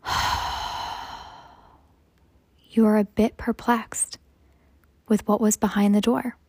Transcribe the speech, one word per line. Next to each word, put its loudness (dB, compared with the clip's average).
<sighs> -10
you 4
are 4
a 4
bit 0
perplexed -4
with 0
what 2
was 2
behind 2
the 4
door. -2